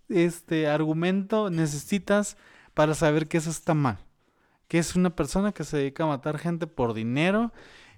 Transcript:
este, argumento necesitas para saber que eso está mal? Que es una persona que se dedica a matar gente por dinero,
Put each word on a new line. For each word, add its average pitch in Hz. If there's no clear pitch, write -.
este, 170
argumento 180
necesitas 170
para 151
saber 156
que 170
eso 165
está 160
mal? 135
Que 165
es 170
una 180
persona 190
que 160
se 147
dedica 139
a 160
matar 151
gente 170
por 120
dinero, 156